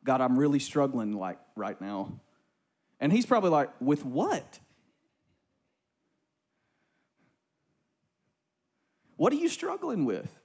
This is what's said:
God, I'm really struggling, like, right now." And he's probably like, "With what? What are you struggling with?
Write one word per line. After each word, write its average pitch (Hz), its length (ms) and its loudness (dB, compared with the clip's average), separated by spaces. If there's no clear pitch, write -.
God, 131 160 2
I'm 127 180 4
really 143 200 4
struggling, 131 540 0
like, 92 260 -6
right 101 260 -8
now." 98 400 -8
And 143 140 2
he's 233 140 2
probably 202 240 4
like, 147 200 2
"With 143 240 0
what? 294 540 -4
What - 160 4
are 294 40 0
you 330 120 0
struggling 330 560 -4
with? - 400 -6